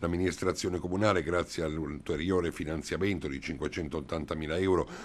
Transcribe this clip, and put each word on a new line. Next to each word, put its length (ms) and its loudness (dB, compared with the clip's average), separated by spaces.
L'amministrazione 800 0
comunale, 420 2
grazie 400 0
all'ulteriore 920 0
finanziamento 720 -2
di 140 -4
cinquecentottantamila 1160 -2
euro 280 4